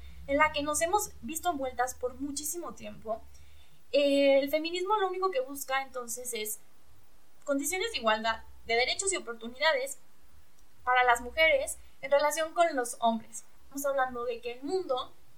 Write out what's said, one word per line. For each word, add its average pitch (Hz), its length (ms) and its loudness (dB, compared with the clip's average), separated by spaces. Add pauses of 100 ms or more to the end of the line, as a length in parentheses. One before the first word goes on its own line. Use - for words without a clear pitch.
(260)
en 277 120 4
la 302 140 6
que 294 100 -2
nos 294 180 0
hemos 381 300 2 (100)
visto 320 300 -4
envueltas 254 440 -2
por 247 260 -6
muchísimo 285 540 -6
tiempo. 214 460 -8 (720)
Eh, 277 480 6
el 277 120 2
feminismo 349 460 0
lo 392 120 4
único 381 220 0
que 370 100 0
busca 269 420 -2
entonces 247 500 -8
es 214 280 -4 (840)
condiciones 370 460 0
de 370 80 -4
igualdad, 220 460 2 (220)
de 233 100 2
derechos 339 360 2
y 349 40 2
oportunidades 247 840 0 (840)
para 254 180 6
las 247 180 6
mujeres 277 580 4 (220)
en 277 120 -4
relación 302 420 4
con 339 220 4
los 240 240 -2
hombres. 226 440 0 (200)
Estamos 277 220 -6
hablando 254 380 2
de 240 160 -2
que 240 120 -6
el 254 100 -12
mundo 294 500 0 (260)